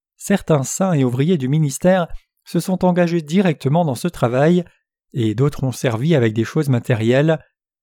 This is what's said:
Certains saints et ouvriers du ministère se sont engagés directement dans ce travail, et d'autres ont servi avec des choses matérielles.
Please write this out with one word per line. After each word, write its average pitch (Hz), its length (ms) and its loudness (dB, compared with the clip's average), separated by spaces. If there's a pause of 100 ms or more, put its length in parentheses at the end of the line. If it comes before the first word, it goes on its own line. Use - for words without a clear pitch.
(160)
Certains 160 480 0
saints 185 300 -2
et 139 100 2
ouvriers 139 340 0
du 127 120 -4
ministère 160 580 0 (380)
se 170 160 -2
sont 185 240 -2
engagés 170 360 2
directement 165 600 0
dans 135 120 -2
ce 175 120 -6
travail, 151 560 2 (500)
et 113 220 -2
d'autres 135 300 -2
ont 127 80 -4
servi 135 420 0
avec 117 180 2
des 113 120 0
choses 151 240 -2
matérielles. 123 680 0 (440)